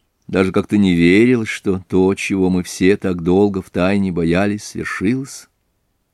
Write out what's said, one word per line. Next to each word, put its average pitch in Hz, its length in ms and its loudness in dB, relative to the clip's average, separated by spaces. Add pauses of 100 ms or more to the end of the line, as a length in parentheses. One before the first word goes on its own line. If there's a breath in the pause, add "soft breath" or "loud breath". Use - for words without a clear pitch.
(260)
Даже 95 260 0
как-то 104 260 0
не 95 160 4
верилось, 107 540 4
что 92 380 -6
то, 95 280 2
чего 95 340 -2
мы 90 140 0
все 95 340 0
так 90 260 -4
долго 95 380 2
втайне 95 500 -2
боялись, 90 540 -2
свершилось, 110 840 -6 (640)